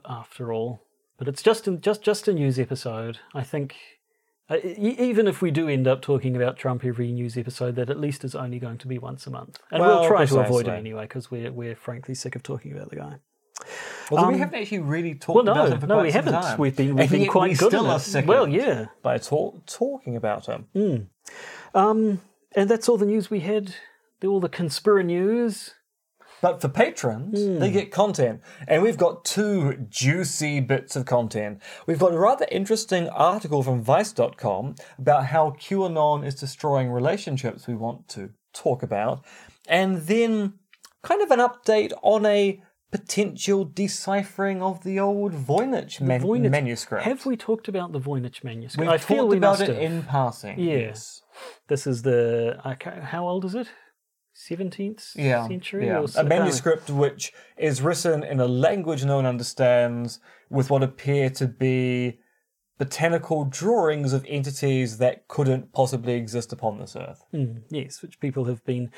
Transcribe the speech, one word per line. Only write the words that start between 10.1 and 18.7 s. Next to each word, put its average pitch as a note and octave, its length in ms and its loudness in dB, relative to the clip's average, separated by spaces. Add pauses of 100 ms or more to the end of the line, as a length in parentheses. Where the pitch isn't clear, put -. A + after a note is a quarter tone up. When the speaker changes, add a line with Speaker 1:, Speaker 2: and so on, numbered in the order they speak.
Speaker 1:
to C3+ 160 4
avoid B2 200 4
it A#2 40 -2
Speaker 2:
precisely. F2+ 120 -4
Speaker 1:
anyway, G#2+ 300 -10
'cause - 240 -12
we're, A#2+ 200 -8
we're A#2+ 240 -10
frankly B2 380 -12
sick C3 220 -10
of B2+ 80 -12
talking C#3 300 -10
about - 160 -14
the - 80 -14
guy. - 180 -12 (960)
Speaker 2:
Although E3+ 160 6
we F#3 80 4
Speaker 1:
Um, F#3+ 60 2
Speaker 2:
haven't F#3+ 200 -4
actually G#3 180 -4
really D#3+ 360 -2
talked E3 220 -4
Speaker 1:
well, A#3+ 80 8
no, G3 80 6
Speaker 2:
about D3+ 180 6
him A#2 80 0
for D3 80 -4
Speaker 1:
no, G3+ 80 4
Speaker 2:
quite G#3 80 6
Speaker 1:
we D#3+ 80 2
Speaker 2:
some D#3 140 2
Speaker 1:
haven't. E3+ 160 2
Speaker 2:
time. D3+ 180 -2
Speaker 1:
We've C3+ 160 2
been, C3+ 140 2
we've C3+ 100 2
Speaker 2:
And C#3 100 4
Speaker 1:
been G3 120 4
Speaker 2:
yet G3 100 4
Speaker 1:
quite F#3 200 6
Speaker 2:
we D#3+ 60 2
Speaker 1:
good F3+ 120 6
Speaker 2:
still A3 180 4
Speaker 1:
at C#3 60 4
Speaker 2:
are - 20 4
Speaker 1:
it. B2 60 0
Speaker 2:
sick D3 260 0
Speaker 1:
Well, A#3+ 160 6
Speaker 2:
of D3+ 80 2
Speaker 1:
yeah. D#3 340 0 (160)